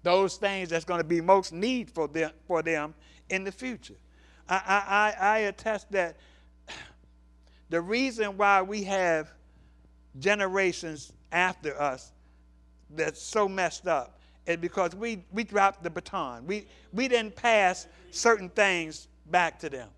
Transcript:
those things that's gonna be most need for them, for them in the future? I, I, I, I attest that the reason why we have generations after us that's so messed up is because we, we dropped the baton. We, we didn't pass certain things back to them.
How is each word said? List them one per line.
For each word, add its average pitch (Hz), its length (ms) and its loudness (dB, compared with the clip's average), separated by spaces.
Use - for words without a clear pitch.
those 185 360 4
things 190 320 -2
that's 165 160 -2
gonna 170 180 0
be 165 160 0
most 185 320 4
need 220 380 -2
for 156 180 -4
them, 156 240 -4
for 165 140 0
them 160 320 -4
in 190 140 -2
the 190 80 -6
future? 240 440 -12
I, 180 80 0
I, 196 320 2
I, 208 320 2
I 208 200 4
attest 208 520 -4
that 175 240 0
the 165 120 0
reason 220 560 -2
why 202 240 6
we 202 220 -4
have 180 460 0
generations 185 920 -2
after 165 460 -2
us 135 340 -4
that's 156 260 -4
so 208 280 0
messed 185 380 -2
up 143 320 -2
is 170 100 0
because 170 400 -2
we, 214 380 -8
we 226 100 -2
dropped 196 400 2
the 170 60 -4
baton. 151 580 -8
We, 202 180 -6
we 254 160 0
didn't 226 260 0
pass 208 520 2
certain 208 400 2
things 175 600 0
back 165 320 2
to 156 100 -8
them. 123 280 -12